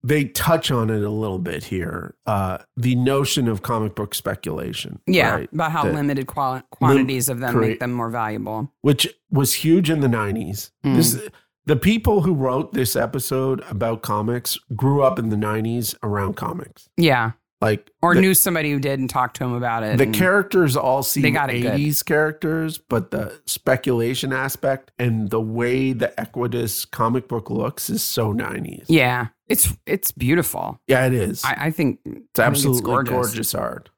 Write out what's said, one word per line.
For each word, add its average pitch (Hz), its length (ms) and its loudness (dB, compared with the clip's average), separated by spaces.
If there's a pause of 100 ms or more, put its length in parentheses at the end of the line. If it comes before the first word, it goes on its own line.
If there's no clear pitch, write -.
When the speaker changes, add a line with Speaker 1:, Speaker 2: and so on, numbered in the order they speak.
Speaker 1:
they 147 200 2
touch - 460 0
on 113 180 2
it 107 140 0
a 104 80 -2
little 107 300 -2
bit 85 240 -6
here, 82 500 -6 (120)
uh, 98 320 -2 (180)
the 123 180 2
notion 135 540 2
of 104 140 -2
comic 107 340 -2
book 104 180 -6
speculation, - 960 -8
Speaker 2:
Yeah, 156 260 4
Speaker 1:
right? - 180 -6
Speaker 2:
about 160 200 -2
how 156 100 -2
Speaker 1:
That - 120 0
Speaker 2:
limited 143 340 -2
quali- 131 300 -2
Speaker 1:
lim-, - 120 -10
Speaker 2:
quantities 135 580 2
of 120 120 -4
them 123 140 -2
Speaker 1:
correct. 113 160 4
Speaker 2:
make - 100 -4
them 123 120 -2
more 117 180 -2
valuable. 110 600 -6 (100)
Speaker 1:
Which 143 260 4 (240)
was 139 220 2
huge 160 360 4
in 160 100 2
the 135 80 4
nineties. 107 640 -2 (140)
Speaker 2:
Mm. 135 120 2
Speaker 1:
This, 120 220 4 (460)
the 151 120 2
people 214 460 4
who 175 120 2
wrote 135 380 0
this 127 220 0
episode 131 720 -2
about 113 340 -2
comics 110 560 -2 (180)
grew 139 260 4
up 131 160 4
in 113 120 -2
the 107 60 0
nineties 110 680 -2
around 101 320 -2
comics. - 600 -10
Speaker 2:
Yeah. 127 360 4 (300)
Speaker 1:
Like, 104 280 0 (120)
Speaker 2:
Or 175 120 4
Speaker 1:
the 185 60 6
Speaker 2:
knew 190 140 6
somebody 160 360 2
who 143 80 0
did 135 220 -2
and 131 80 -2
talked 127 280 -2
to 139 80 -4
him 123 100 -2
about 117 280 -2
it, 107 140 0
Speaker 1:
the 131 80 6
Speaker 2:
and 113 100 2
Speaker 1:
characters 185 640 2
all 135 260 2
seem 139 200 -2
Speaker 2:
they - 80 4
got 143 220 0
it 120 100 -2
good. 113 100 0
Speaker 1:
eighties 147 300 0
characters, 156 760 0
but - 320 -4
the - 360 -6
speculation 131 880 0
aspect 135 680 -4
and 113 320 0
the 113 100 0
way 123 540 0
the 117 240 -2
Equitas 120 720 -4
comic 120 380 0
book 117 220 -4
looks - 380 -4
is - 140 -4
so 113 280 0
nineties. - 580 -6
Speaker 2:
Yeah. 123 400 2 (200)
It's, - 260 2 (120)
it's - 240 -2
beautiful. - 760 -2
Speaker 1:
Yeah, 131 200 4
it 127 80 2
is. 107 300 -2
Speaker 2:
I, 131 120 -2 (100)
I 165 40 2
think, 147 340 -2
Speaker 1:
It's - 60 -10
Speaker 2:
I - 20 -10
think - 180 -14
it's - 100 0
Speaker 1:
absolutely 123 420 4
Speaker 2:
gorgeous. 123 320 0
Speaker 1:
gorgeous 113 400 -2
art. - 440 -6